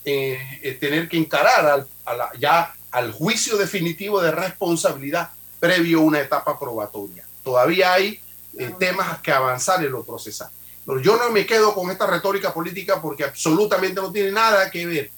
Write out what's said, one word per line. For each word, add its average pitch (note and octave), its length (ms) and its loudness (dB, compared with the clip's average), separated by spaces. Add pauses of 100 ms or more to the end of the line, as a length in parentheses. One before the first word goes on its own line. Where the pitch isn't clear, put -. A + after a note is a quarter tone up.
eh, C3+ 600 -4
eh, C3+ 100 -6
tener D3+ 340 -2
que E3+ 80 -6
encarar D#3+ 500 4
al, C#3+ 220 4 (160)
a B2 100 -6
la, A#2+ 240 -4
ya D3+ 380 2 (160)
al A#2+ 220 -2
juicio G#3+ 420 -2
definitivo G3 640 -2
de E3 120 2
responsabilidad E3 1000 -2 (300)
previo E3+ 380 4
a - 20 6
una D3+ 180 4
etapa C#3+ 400 -2
probatoria. G#2 640 -8 (160)
Todavía E3+ 520 4
hay, G3 260 0 (400)
eh, B2 200 -8
temas F#3 420 -2
que D#3+ 100 -2
avanzar C3 540 0
en C3+ 60 -2
lo - 120 -6
procesal. - 460 -12 (340)
Pero C3+ 160 -4
yo F#3 160 4
no A#3+ 140 2
me G#3 160 2
quedo G#3+ 300 4
con F3+ 160 -4
esta G3 160 -2
retórica F#3+ 440 0
política F3 480 -4
porque D#3 240 -6
absolutamente F#3 760 0
no F3 100 -6
tiene G3 200 0
nada G#3 400 2
que E3+ 160 -6
ver. D#3+ 300 -4